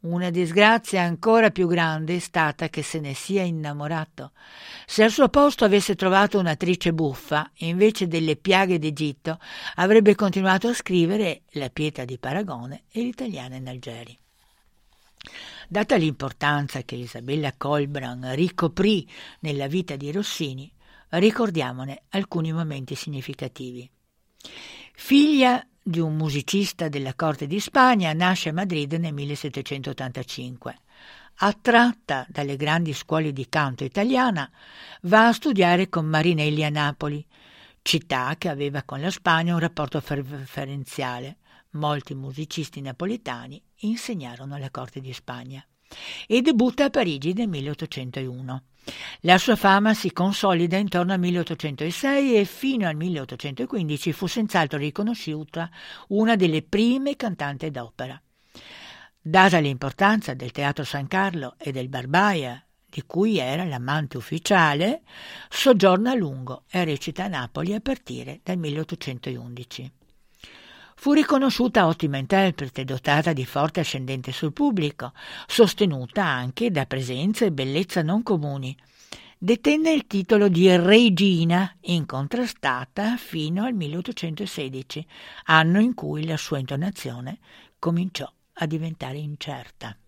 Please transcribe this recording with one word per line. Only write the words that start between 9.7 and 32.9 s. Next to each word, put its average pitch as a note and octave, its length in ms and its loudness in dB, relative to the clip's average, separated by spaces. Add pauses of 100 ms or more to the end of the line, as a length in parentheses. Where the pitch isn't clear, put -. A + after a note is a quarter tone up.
avrebbe G3+ 380 8
continuato F#3+ 540 2
a A#3+ 60 0
scrivere F3+ 680 0 (100)
La C#3 180 -6
Pietà D3+ 340 -4
di B2 140 -10
Paragone C#3 720 -6
e A3 100 -6
L'italiana G3+ 560 -8
in C3 120 -12
Algeri." A#2+ 500 -14 (1500)
Data G#3+ 280 0
l'importanza C#3+ 840 -2
che - 140 -12
Isabella B2+ 600 -6
Colbran C3+ 760 -4
ricoprì F3 760 0 (320)
nella C#3 280 -2
vita F3 280 -4
di C#3+ 140 -8
Rossini, D3+ 600 -6 (400)
ricordiamone D#3+ 1000 0
alcuni E3+ 420 -4
momenti D3 420 -6
significativi. C3 960 -12 (1040)
Figlia C4+ 680 4 (180)
di E3+ 180 -2
un D#3 160 0
musicista D#3 720 -2
della C#3 260 -6
corte D3+ 320 -2
di F3+ 140 -2
Spagna, A3+ 520 4
nasce F3+ 360 0
a D#3 40 -4
Madrid D#3+ 420 -4
nel E3+ 180 -2
millesettecentottantacinque. C3 1700 -8 (580)
Attratta A3 920 2
dalle C#3 280 -4
grandi D3+ 360 0